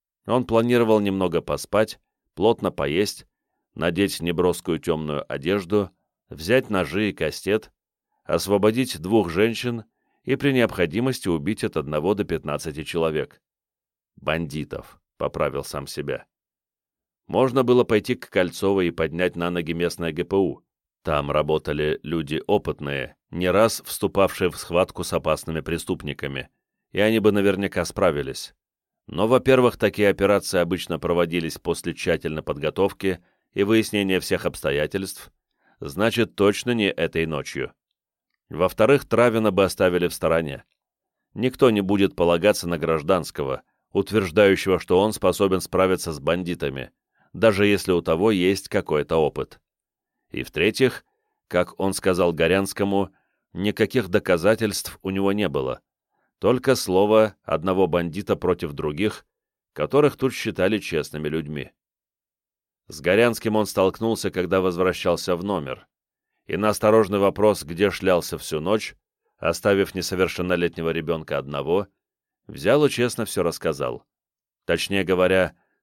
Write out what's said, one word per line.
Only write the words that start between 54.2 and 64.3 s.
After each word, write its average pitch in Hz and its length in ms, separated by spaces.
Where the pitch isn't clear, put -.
у 95 100
него 98 200
не 101 160
было – 67 320
только 123 360
слово 104 680
одного 90 440
бандита 87 480
против 87 380
других, 76 520
которых 131 460
тут 131 160
считали 98 460
честными 76 500
людьми. 76 420
С 73 120
Горянским 110 560
он 107 100
столкнулся, 101 640